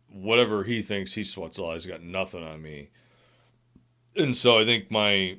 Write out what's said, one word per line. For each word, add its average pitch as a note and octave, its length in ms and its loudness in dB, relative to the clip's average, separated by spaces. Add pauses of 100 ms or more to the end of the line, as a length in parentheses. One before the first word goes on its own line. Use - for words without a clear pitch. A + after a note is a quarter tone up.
whatever G#2 560 2
he A#2 160 -2
thinks G2 320 -6
he A2 100 -6
sweats E2+ 340 -10
a G2 60 -6
lot, E2 120 -6
he's E2+ 100 -10
got E2+ 180 -12
nothing F2+ 400 -8
on D#2+ 180 -12
me. D2 280 -14 (1300)
And D3 200 2
so A#2+ 240 6
I A2 60 6
think A2+ 260 0
my, G2 480 2